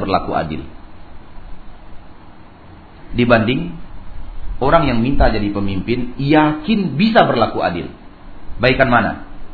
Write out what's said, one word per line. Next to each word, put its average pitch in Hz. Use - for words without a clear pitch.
berlaku 95
adil. 78
Dibanding 120
orang 147
yang 117
minta 127
jadi 101
pemimpin, 101
yakin 151
bisa 226
berlaku 113
adil. 87
Baikan 127
mana? 107